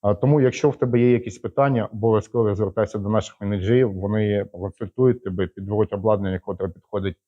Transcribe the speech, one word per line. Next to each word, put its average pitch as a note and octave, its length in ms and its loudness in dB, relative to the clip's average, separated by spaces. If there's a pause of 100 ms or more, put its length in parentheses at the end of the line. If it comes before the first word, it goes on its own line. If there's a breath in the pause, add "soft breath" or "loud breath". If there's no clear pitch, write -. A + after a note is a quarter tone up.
А, G2+ 120 0
тому, C#3 280 4
якщо - 280 2
в C#3 60 -2
тебе A#2+ 240 0
є B2 120 6
якісь A#2+ 280 -2
питання, B2+ 460 0
обов'язково G#2+ 720 0
звертайся G#2 440 -2
до G2+ 100 -4
наших G#2+ 320 -2
менеджерів, G#2 520 2
вони G2+ 580 -2
проконсультують G2+ 720 -2
тебе, F#2 240 -4
підберуть G#2 460 -2
обладнання, G2 460 0
котре F#2+ 300 -6
підходить F#2+ 480 -8 (100)